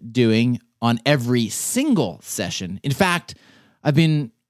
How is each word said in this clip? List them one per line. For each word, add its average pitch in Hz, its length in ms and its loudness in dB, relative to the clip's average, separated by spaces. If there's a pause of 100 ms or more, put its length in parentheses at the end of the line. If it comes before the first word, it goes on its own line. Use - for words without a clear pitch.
(100)
doing 117 480 2 (220)
on 117 240 0
every 123 460 0
single 208 720 -2
session. 92 600 -8
In 139 100 -2
fact, 175 420 0 (500)
I've 147 100 2
been 151 380 2 (180)